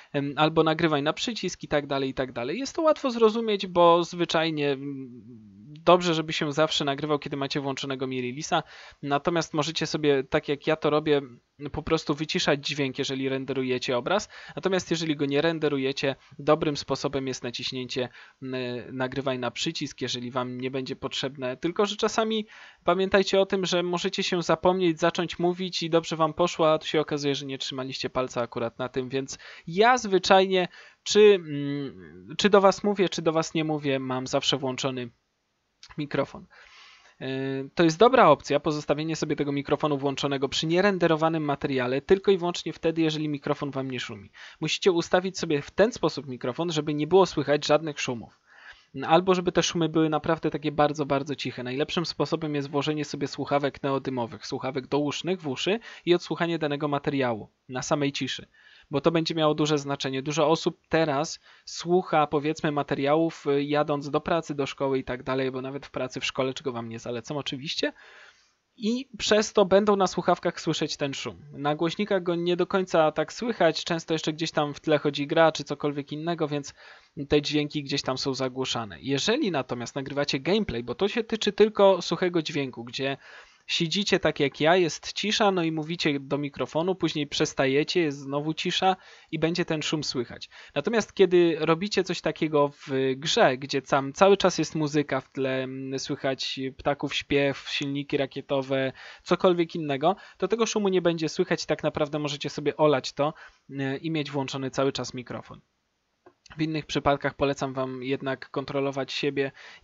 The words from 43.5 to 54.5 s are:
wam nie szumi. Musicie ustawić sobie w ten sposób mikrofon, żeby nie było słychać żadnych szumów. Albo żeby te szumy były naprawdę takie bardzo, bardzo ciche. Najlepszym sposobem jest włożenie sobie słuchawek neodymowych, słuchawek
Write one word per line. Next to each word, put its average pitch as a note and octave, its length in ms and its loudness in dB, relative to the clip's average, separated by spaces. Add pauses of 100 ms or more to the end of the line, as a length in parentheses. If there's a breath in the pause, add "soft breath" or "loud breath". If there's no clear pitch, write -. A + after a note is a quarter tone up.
wam C3+ 200 -6
nie B2 100 -6
szumi. G#2+ 300 -12 (300 loud breath)
Musicie D#3+ 320 2
ustawić F3+ 460 0
sobie D3+ 240 0
w - 80 -16
ten A3 220 4
sposób C#3+ 340 -4
mikrofon, C3 460 -4
żeby D3+ 220 0
nie D3 120 -2
było F3+ 200 8
słychać D3 400 0
żadnych D#3 340 2
szumów. - 400 -6 (640 loud breath)
Albo F3+ 280 6
żeby F3+ 180 0
te F3+ 100 2
szumy E3 260 0
były E3+ 200 2
naprawdę D#3 420 0
takie D3 220 -4
bardzo, D3 340 2
bardzo C#3 300 -2
ciche. B2+ 260 -8
Najlepszym C#3+ 440 -4
sposobem D#3 480 -4
jest C#3 160 -4
włożenie D3 340 -2
sobie C#3+ 240 -6
słuchawek C#3+ 540 -2
neodymowych, C3 640 -4
słuchawek C3 400 -6